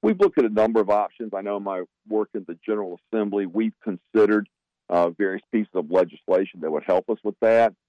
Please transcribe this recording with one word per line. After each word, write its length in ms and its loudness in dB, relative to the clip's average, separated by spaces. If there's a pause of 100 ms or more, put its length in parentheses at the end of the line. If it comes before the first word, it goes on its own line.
We've 160 0
looked 200 4
at 80 4
a 20 2
number 320 2
of 100 0
options. 460 -2
I 60 -6
know 160 -4
in 40 -8
my 220 -6 (240)
work 260 -2
in 140 -8
the 160 -12
General 340 -6 (140)
Assembly, 340 -2
we've 280 -2 (100)
considered, 640 0 (400)
uh, 220 2
various 320 -4 (100)
pieces 220 -2
of 160 -4
legislation 680 0
that 120 -6
would 120 -4
help 260 0
us 120 -4
with 180 -6
that. 340 4 (140)